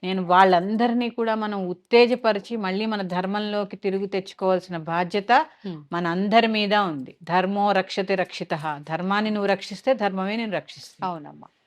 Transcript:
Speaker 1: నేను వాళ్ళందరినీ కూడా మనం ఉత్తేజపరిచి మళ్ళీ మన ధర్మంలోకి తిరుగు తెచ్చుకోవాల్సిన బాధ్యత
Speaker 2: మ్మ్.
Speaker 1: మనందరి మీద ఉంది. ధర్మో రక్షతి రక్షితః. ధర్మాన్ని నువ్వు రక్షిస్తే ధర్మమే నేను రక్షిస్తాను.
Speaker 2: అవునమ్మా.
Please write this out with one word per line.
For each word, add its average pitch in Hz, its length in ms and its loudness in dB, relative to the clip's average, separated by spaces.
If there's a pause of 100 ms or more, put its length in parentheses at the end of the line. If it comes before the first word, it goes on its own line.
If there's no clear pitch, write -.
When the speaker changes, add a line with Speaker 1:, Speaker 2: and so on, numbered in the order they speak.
Speaker 1:
నేను 185 220 -4
వాళ్ళందరినీ 196 840 4
కూడా 226 240 -2
మనం 208 340 -4
ఉత్తేజపరిచి 226 880 2
మళ్ళీ 202 300 -2
మన 214 160 -2
ధర్మంలోకి 202 760 -4
తిరుగు 196 300 -4
తెచ్చుకోవాల్సిన 185 720 -2
బాధ్యత 175 560 -2
Speaker 2:
మ్మ్. 202 600 -2
Speaker 1:
మనందరి 185 540 2
మీద 214 280 0
ఉంది. 165 480 -2
ధర్మో 190 500 0
రక్షతి 190 420 0
రక్షితః. 165 640 -6
ధర్మాన్ని 185 520 -2
నువ్వు 202 180 -2
రక్షిస్తే 196 440 -2
ధర్మమే 202 440 -2
నేను 226 160 -4
రక్షిస్తాను. 175 600 -8
Speaker 2:
అవునమ్మా. 147 340 -14 (200)